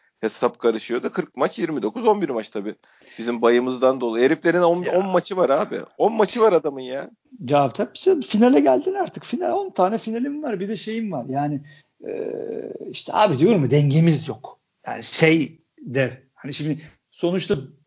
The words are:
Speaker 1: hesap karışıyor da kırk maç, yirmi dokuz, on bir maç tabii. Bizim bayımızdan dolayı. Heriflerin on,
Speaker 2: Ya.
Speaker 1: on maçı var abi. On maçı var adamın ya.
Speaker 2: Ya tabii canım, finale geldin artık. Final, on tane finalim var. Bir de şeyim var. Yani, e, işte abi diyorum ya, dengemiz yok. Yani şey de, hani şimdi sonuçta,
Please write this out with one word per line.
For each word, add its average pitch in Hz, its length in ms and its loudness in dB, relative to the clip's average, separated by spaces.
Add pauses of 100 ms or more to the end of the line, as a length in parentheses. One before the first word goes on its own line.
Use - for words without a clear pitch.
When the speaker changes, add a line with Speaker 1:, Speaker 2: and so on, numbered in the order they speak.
(220)
Speaker 1:
hesap 113 380 -2
karışıyor 117 440 -2
da - 80 -4
kırk - 260 -8
maç, 165 220 -2
yirmi 160 220 -4
dokuz, - 260 -4
on 208 140 4
bir 160 80 -2
maç 113 200 -6
tabii. 104 260 -8 (440)
Bizim 117 220 -4
bayımızdan 123 600 4
dolayı. 117 240 2
Heriflerin 160 360 2
on, 175 220 2
Speaker 2:
Ya. 175 160 0
Speaker 1:
on 196 60 0
maçı 185 320 -2
var 165 120 2
abi. 147 300 0 (180)
On 196 160 2
maçı 220 280 0
var 220 120 6
adamın 147 280 0
ya. 131 280 -8 (300)
Speaker 2:
Ya 143 300 2
tabii - 240 -6
canım, 370 280 2
finale 247 380 4
geldin 285 340 2
artık. - 320 -6
Final, 254 260 -4
on 381 180 -2
tane 196 280 0
finalim 269 460 -6
var. 226 160 -6
Bir 196 100 -6
de 214 80 -6
şeyim 220 340 -6
var. 127 180 -6
Yani, 143 320 -2 (460)
e, - 240 -6 (600)
işte - 220 -10
abi 196 260 2
diyorum 185 240 4
ya, 117 80 -2
dengemiz 147 560 4
yok. - 320 -12 (280)
Yani 117 160 -8
şey 160 560 2 (200)
de, 127 440 -4 (120)
hani 143 180 -14
şimdi 156 280 -4 (300)
sonuçta, 175 440 -2 (320)